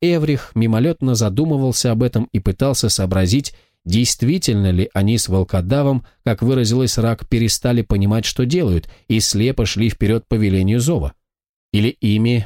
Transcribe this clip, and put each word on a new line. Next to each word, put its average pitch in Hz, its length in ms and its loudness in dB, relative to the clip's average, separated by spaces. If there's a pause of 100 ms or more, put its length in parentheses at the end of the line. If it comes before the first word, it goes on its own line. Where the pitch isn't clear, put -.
Эврих 151 540 0
мимолетно 120 580 2
задумывался 127 760 0
об 113 100 0
этом 120 300 0
и 104 80 -2
пытался 120 500 0
сообразить, 95 640 0 (320)
действительно 107 840 0
ли 90 220 0
они 104 240 2
с - 100 -4
волкодавом, 98 760 0 (180)
как 110 180 -2
выразилась 123 560 0
Рак, 113 300 -2
перестали 117 540 0
понимать, 104 440 0
что - 200 -2
делают, 127 440 0 (180)
и 110 120 2
слепо 113 460 0
шли 110 240 -2
вперёд 110 380 -2
по 120 80 -2
велению 101 440 2
зова. 120 340 -2 (580)
Или 104 180 2
ими 110 560 0